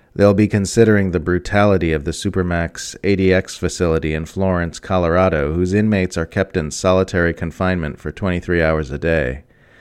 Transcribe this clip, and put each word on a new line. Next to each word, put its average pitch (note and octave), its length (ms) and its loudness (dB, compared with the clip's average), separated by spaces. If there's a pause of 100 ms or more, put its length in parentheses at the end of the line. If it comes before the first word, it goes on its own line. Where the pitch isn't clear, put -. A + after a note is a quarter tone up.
(140)
They'll G2+ 200 6
be G#2 120 4
considering G2+ 680 2
the E2+ 80 0
brutality F2+ 760 0
of D2 100 -2
the E2 60 -4
Supermax F2 920 -4
A G2 140 2
D F#2 160 4
X F#2 240 0
facility D#2+ 560 -2
in D#2+ 140 -4
Florence, F2+ 520 -4
Colorado, E2+ 760 0
whose F2+ 180 0
inmates G2+ 460 0
are E2 80 -2
kept - 280 -4
in D#2 160 -2
solitary F#2 640 2
confinement F2 640 -4
for D2+ 140 -10
twenty-three F2+ 500 -2
hours D#2 280 0
a C#2+ 80 -6
day, D2 460 -2 (360)